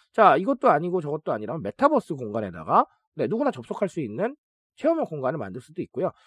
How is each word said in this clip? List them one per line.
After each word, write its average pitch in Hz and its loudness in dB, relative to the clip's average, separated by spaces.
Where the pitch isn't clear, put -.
자, 185 8
이것도 240 2
아니고 175 2
저것도 151 -4
아니라면 107 -6
메타버스 254 0
공간에다가, 107 -2
네, 135 -2
누구나 233 -2
접속할 185 -6
수 170 -8
있는 151 -6
체험형 320 0
공간을 151 -4
만들 101 -10
수도 156 -12
있고요. - -6